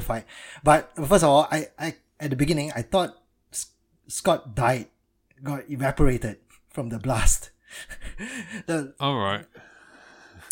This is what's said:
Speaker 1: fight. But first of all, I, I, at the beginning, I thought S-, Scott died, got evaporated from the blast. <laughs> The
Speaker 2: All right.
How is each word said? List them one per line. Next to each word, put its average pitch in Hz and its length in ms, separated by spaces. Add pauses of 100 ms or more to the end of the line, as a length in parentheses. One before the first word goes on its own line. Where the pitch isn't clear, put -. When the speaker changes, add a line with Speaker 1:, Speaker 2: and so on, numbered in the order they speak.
Speaker 1:
fight. 113 200 (380)
But 147 320
first 165 300
of 151 40
all, 143 220
I, 156 160 (100)
I, 160 180 (220)
at 147 120
the 135 80
beginning, 147 360
I 120 80
thought - 400 (300)
S-, - 200 (360)
Scott 147 480
died, 123 320 (560)
got 139 260
evaporated 131 680 (320)
from 131 200
the 113 100
blast. 113 560
<laughs> - 640 (500)
The 151 340
Speaker 2:
All 139 180
right. 101 260 (1080)